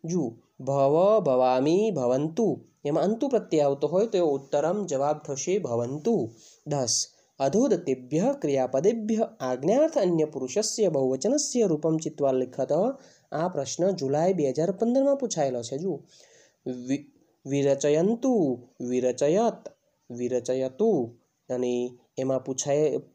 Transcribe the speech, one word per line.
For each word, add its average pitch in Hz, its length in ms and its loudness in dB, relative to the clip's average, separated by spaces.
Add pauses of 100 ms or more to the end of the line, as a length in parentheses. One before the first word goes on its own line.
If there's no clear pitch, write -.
જુઓ, 165 260 -2 (300)
ભવ, 143 600 4
ભવામી, 135 680 2
ભવંતુ, 147 720 0 (240)
એમાં 151 200 0
અંતુ 226 240 0
પ્રત્યય 185 320 0
આવતો 143 260 2
હોય 139 200 2
તો 202 120 -2
એવો 170 120 2
ઉત્તરમ 156 560 -2
જવાબ 147 320 -2
થશે 151 400 -4
ભવંતુ. 131 720 -2 (360)
દસ, 139 400 -2 (320)
અધોદતેભ્ય 165 1000 0
ક્રિયાપદેભ્ય 196 880 0 (120)
આજ્ઞાર્થ 190 580 0
અન્ય 175 260 2
પુરુષસ્ય 151 640 -2
બહુવચનસ્ય 160 760 0
રૂપમ 160 300 0
ચિત્વા 147 360 -2
લિખત. 127 400 -2 (600)
આ 160 160 -2
પ્રશ્ન 165 420 -2
જુલાઈ 156 420 0
બે 151 160 0
હજાર 156 240 0
પંદરમાં 269 440 2
પૂછાયેલો 139 460 -2
છે. 131 160 -6
જુઓ, 170 220 -4 (680)
વિ-, 127 460 -6 (340)
વિરચયંતુ, 147 1120 2 (220)
વિરચયત, 127 880 0 (420)
વિરચયતુ. 127 1080 -2 (320)
અને 123 420 -2 (280)
એમાં 131 260 -2
પૂછાય 143 540 0 (160)